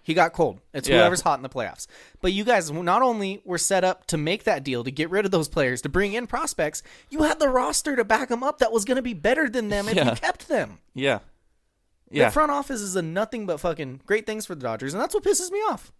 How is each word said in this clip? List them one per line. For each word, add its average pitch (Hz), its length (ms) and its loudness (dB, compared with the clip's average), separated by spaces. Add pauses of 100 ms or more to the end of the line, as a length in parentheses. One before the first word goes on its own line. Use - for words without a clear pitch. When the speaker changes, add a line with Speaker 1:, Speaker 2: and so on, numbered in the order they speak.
Speaker 1:
he 160 100 -2
got 170 220 4
cold. 120 260 -2 (140)
It's 135 140 -4
Speaker 2:
Yeah. 131 100 6
Speaker 1:
whoever's 139 240 4
hot 147 160 2
in 123 40 -16
the 131 60 -10
playoffs. 110 380 -8 (340)
But 185 140 0
you 208 100 -2
guys 208 220 2
w-, 156 180 -6
not 185 160 4
only 208 460 0
were 180 120 -2
set 190 240 2
up 185 260 0
to 160 100 -2
make 165 260 -2
that 160 180 0
deal, 123 220 -4
to 135 60 -6
get 151 180 -2
rid 196 160 0
of 190 60 -2
those 165 180 2
players, 131 340 0
to 151 60 -6
bring 196 240 0
in 233 140 -4
prospects, 185 560 -4 (260)
you 302 140 -2
had 302 180 2
the 285 80 4
roster 262 480 0
to 233 80 2
back 220 260 2
'em 240 140 -2
up 294 140 -2
that 226 140 2
was 220 120 2
gonna 262 180 0
be 240 120 -6
better 247 340 2
than 220 220 -4
them 202 180 -2
if 185 80 0
Speaker 2:
Yeah. 135 140 4
Speaker 1:
you 113 60 0
kept - 320 -4
them. 131 320 -2 (140)
Speaker 2:
Yeah. 127 260 2 (880)
Speaker 1:
The 143 80 -2
Speaker 2:
Yeah. 127 120 6
Speaker 1:
front 294 220 2
office 277 300 -4
is 190 120 -6
a 185 60 0
nothing 202 460 -4
but 160 120 -2
fucking 147 460 -6
great 214 220 0
things 214 180 -6
for 180 100 -10
the 147 60 -10
Dodgers, 123 320 -6
and 202 100 -4
that's 359 120 -2
what 415 100 -2
pisses 359 260 0
me 403 100 -2
off. 381 400 -4